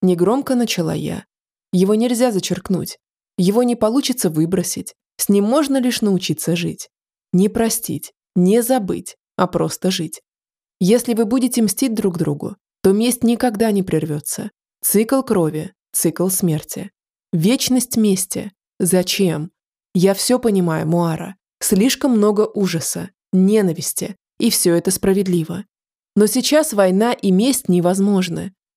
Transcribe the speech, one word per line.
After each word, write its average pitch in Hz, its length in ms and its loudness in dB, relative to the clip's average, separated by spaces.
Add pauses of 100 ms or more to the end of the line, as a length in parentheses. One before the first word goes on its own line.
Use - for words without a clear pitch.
негромко 190 540 2
начала 180 380 -2
я. 156 320 -8 (460)
"Его 190 240 2
нельзя 240 360 0
зачеркнуть. 180 680 -4 (400)
Его 202 260 2
не 240 120 0
получится 240 540 0
выбросить. 165 680 -4 (220)
С - 100 -6
ним 202 160 4
можно 269 340 2
лишь 247 240 -2
научиться 180 540 -2
жить. 165 340 -8 (440)
Не 190 160 4
простить, 214 640 -4 (220)
не 190 280 4
забыть, 196 540 -4 (180)
а 185 120 0
просто 165 440 -2
жить. 170 300 -8 (580)
Если 240 340 2
вы 220 120 0
будете 247 360 0
мстить 226 320 0
друг 196 240 -2
другу, 156 380 -4 (260)
то 190 100 4
месть 233 320 0
никогда 226 480 0
не 196 120 0
прервется. 156 680 -6 (300)
Цикл 226 400 2
крови, 170 520 -2 (180)
цикл 175 380 -2
смерти. 175 600 -4 (420)
Вечность 240 640 0
мести. 208 540 0 (280)
Зачем? 180 680 0 (460)
Я 190 180 4
все 247 240 0
понимаю, 175 500 0
Муара. 170 480 -2 (240)
Слишком 247 520 0
много 208 420 2
ужаса, 175 560 -4 (220)
ненависти, 190 840 0 (200)
и 226 140 0
все 170 240 2
это 170 160 0
справедливо. 185 760 -2 (500)
Но 208 120 6
сейчас 294 460 0
война 202 380 2
и 202 200 0
месть 220 380 2
невозможны. 180 840 0 (240)